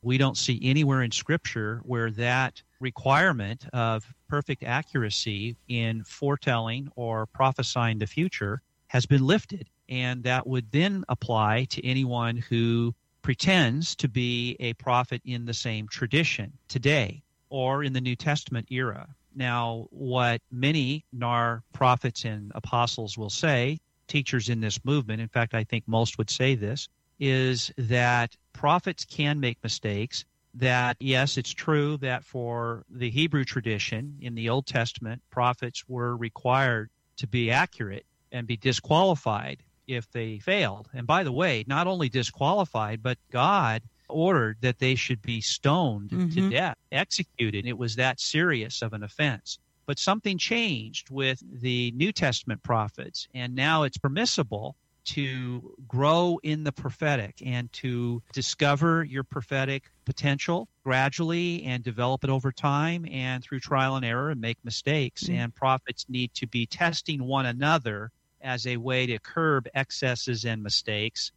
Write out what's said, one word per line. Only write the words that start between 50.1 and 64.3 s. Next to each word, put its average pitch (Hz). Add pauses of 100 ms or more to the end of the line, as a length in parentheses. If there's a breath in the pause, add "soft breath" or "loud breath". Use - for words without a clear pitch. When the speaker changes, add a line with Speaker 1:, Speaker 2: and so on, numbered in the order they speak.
Speaker 1:
changed 160
with 131 (180)
the 123
New 160
Testament 120
prophets, -
and 123
now 151
it's 135
permissible 139 (280)
to 127 (100)
grow 160
in 151
the 147
prophetic 139
and 123
to 120
discover 147
your 135
prophetic 135 (140)
potential 147 (160)
gradually 165
and 123
develop 123
it 135
over 135
time 160
and 127
through 135
trial 135
and 127
error 127
and 143